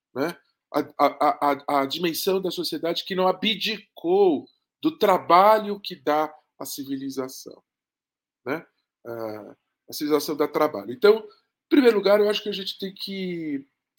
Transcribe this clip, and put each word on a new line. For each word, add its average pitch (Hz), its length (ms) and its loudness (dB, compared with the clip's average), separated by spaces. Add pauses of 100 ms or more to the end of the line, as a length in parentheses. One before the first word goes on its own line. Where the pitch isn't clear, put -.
(140)
né? 147 200 -4 (380)
A, 147 80 0
a, 143 260 0
a, 143 460 0
a, 139 300 -2
a 135 40 -2
dimensão 170 540 -2
da 185 100 -6
sociedade 165 540 -6
que 196 100 -6
não 185 140 2
abdicou 185 1200 0 (320)
do 156 160 -2
trabalho 202 840 4
que - 160 -14
dá 151 400 -2 (240)
a - 60 -12
civilização, 135 1000 -10 (840)
né? 151 180 -6 (400)
A, 110 520 -12 (340)
a - 20 -16
civilização 147 420 -2
dá 147 140 -2
trabalho. 147 420 -2
Então, 208 280 4
em - 500 -18
primeiro 233 300 6
lugar, 196 200 4
eu 208 120 4
acho 208 120 -2
que 214 60 -8
a 202 60 -6
gente 190 240 -10
tem 190 160 -10
que 170 720 -8 (320)